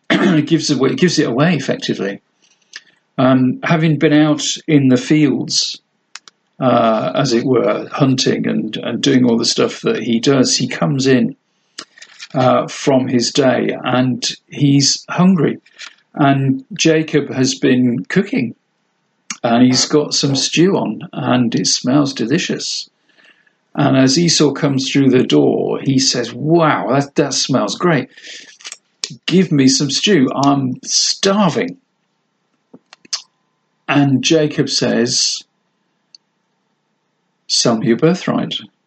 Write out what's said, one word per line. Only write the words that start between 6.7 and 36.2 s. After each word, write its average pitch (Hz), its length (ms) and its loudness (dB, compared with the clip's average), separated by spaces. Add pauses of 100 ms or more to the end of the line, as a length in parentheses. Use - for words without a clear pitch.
as - 180 0
it 120 140 0
were, 110 440 0
hunting 127 580 0
and, 110 300 -4
and 120 260 -6
doing 131 220 4
all 117 120 2
the 117 80 -2
stuff - 360 -2
that 113 200 -2
he 113 180 -2
does, 135 380 2
he 135 100 -4
comes 139 380 -2
in, 127 300 2 (1000)
uh, 127 340 0
from 127 400 0
his 120 240 0
day 117 520 0
and 127 520 -2 (120)
he's 139 600 0
hungry. 170 500 2 (560)
And 135 480 0 (100)
Jacob 156 580 0
has 131 240 -2
been 127 500 0
cooking 175 500 -2 (880)
and 117 200 2
he's 127 220 4
got 151 280 0
some 139 220 -2
stew 165 400 2
on - 260 -4 (100)
and 123 420 0
it - 140 -2
smells 139 460 0
delicious. - 760 -4 (840)
And 135 220 2
as 131 220 4
Esau 156 320 2
comes 139 380 -2
through 139 200 2
the 120 140 4
door, 117 580 0
he 135 160 0
says, 123 340 -2
"Wow, 135 600 0
that, 139 240 -2
that 139 180 0
smells 110 420 -2
great. 131 340 0 (1160)
Give 175 260 2
me 139 160 4
some 135 220 0
stew. 139 460 2
I'm 135 480 0
starving." - 960 -2 (2000)
And 139 360 2
Jacob 151 460 0
says, 117 720 -2 (2000)